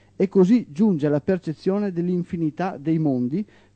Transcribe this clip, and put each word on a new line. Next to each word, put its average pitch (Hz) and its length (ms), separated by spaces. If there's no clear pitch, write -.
e 190 120
così 196 420
giunge 156 360
alla 147 140
percezione 190 720
dell'infinità 175 840
dei 160 220
mondi, 143 480